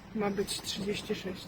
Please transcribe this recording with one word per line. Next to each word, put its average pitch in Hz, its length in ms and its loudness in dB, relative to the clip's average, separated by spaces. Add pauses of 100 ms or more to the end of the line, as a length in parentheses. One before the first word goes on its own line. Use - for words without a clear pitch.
(140)
ma 208 160 4
być 196 300 2
trzydzieści - 540 0
sześć. - 340 -4